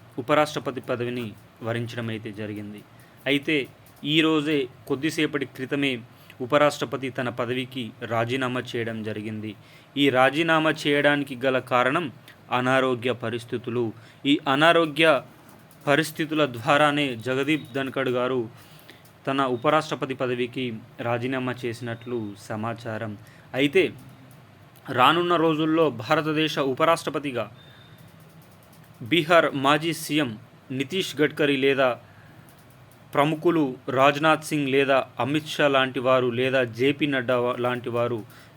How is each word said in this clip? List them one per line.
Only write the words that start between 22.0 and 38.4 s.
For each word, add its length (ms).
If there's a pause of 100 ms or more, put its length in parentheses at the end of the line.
సమాచారం. 680 (360)
అయితే 400 (960)
రానున్న 460
రోజుల్లో 540
భారతదేశ 680
ఉపరాష్ట్రపతిగా 920 (1500)
బీహార్ 540
మాజీ 380
సీఎం 460 (320)
నితీష్ 440
గడ్కరీ 420
లేదా 420 (1120)
ప్రముఖులు 640 (140)
రాజ్నాథ్ 540
సింగ్ 260
లేదా 380 (120)
అమిత్ 280
షా 200
లాంటి 320
వారు 280
లేదా 360
జేపీ 440
నడ్డా 320
వా-, 200
లాంటి 300
వారు, 360 (320)